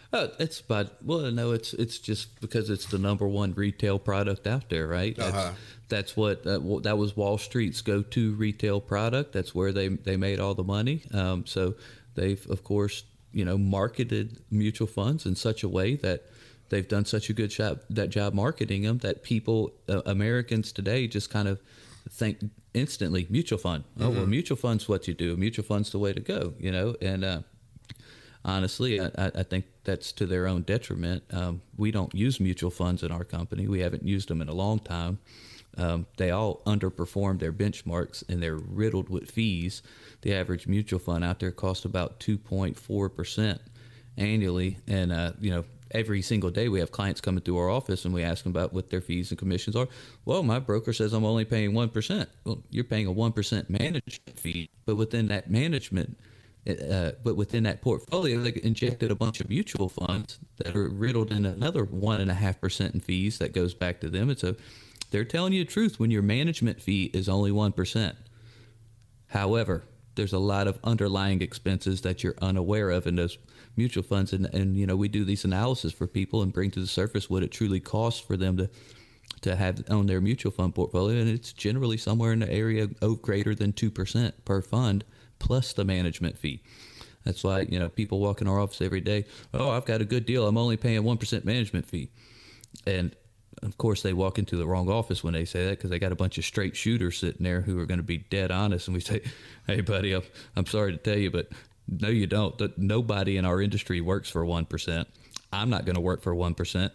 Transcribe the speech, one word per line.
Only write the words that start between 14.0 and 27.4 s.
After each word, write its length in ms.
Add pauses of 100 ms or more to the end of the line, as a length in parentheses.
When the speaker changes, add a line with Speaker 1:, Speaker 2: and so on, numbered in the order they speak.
Speaker 1:
mutual 380
funds 380
in 100
such 280
a 60
way 280
that 280 (440)
they've 180
done 180
such 240
a 40
good 160
job, 400
that 200
job 240
marketing 520
'em 140
that 240
people, 500 (140)
uh, 180
Americans 680
today 360
just 220
kind 180
of 120 (500)
think 300 (340)
instantly, 560
"Mutual 280
fund. 260 (160)
Oh, 100
well, 120
Speaker 2:
Mm-hmm. 80
Speaker 1:
mutual 280
fund's 300
what 200
you 60
do. 220
Mutual 300
fund's 260
the 80
way 140
to 80
go," 380
you 120
know? 300
And, 220
uh, 180 (1040)